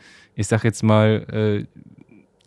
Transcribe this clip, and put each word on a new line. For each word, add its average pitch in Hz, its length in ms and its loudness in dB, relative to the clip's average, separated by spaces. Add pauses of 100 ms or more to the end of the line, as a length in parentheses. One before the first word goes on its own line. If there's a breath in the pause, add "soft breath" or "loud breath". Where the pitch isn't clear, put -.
(360 loud breath)
ich 107 120 -6
sag 110 160 0
jetzt 113 200 -2
mal, 107 840 0 (800)